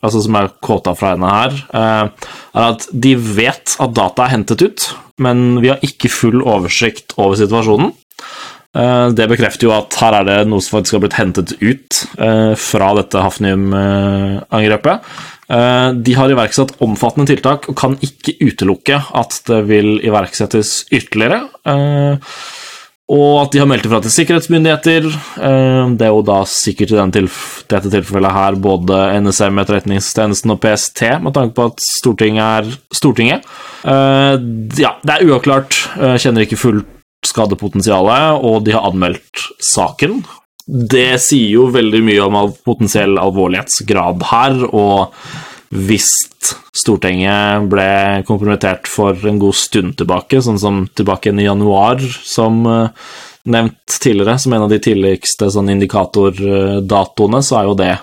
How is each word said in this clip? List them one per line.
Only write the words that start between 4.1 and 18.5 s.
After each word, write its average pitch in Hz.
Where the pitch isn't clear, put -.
er 127
hentet 110
ut, -
men 123
vi 120
har 135
ikke -
full 120
oversikt 104
over 98
situasjonen. 110
Eh, 123
det 110
bekrefter 117
jo 113
at 107
her 113
er 101
det 101
noe 107
som 107
faktisk 101
har 98
blitt 104
hentet 92
ut, 127
eh, 110
fra 101
dette 98
Hafnium, 98
eh, 98
angrepet. 110
Eh, 123
de 123
har 135
iverksatt 127
omfattende 120
tiltak 139
og 139
kan 135
ikke -
utelukke 117